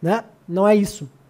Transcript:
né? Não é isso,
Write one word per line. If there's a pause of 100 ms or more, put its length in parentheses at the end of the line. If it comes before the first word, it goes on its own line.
né? (260)
Não
é
isso, (200)